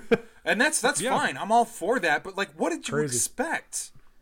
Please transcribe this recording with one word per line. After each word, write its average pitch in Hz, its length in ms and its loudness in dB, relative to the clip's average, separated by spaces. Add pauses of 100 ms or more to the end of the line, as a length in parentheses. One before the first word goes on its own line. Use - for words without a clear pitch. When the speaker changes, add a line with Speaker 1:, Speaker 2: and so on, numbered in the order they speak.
(160)
Speaker 1:
<laughs> - 280 -6
Speaker 2:
And 185 160 2
that's, 302 220 2
that's 254 180 2
Speaker 3:
Yeah. 240 180 0
Speaker 2:
fine. 180 200 0
I'm 180 140 -6
all 233 120 6
for 226 360 -2
that. 156 260 2
But, 190 100 -10
like, 190 240 -2
what 294 120 2
did - 180 -6
you 139 60 -2
Speaker 1:
Crazy. 143 200 0
Speaker 2:
expect? - 760 -4 (300)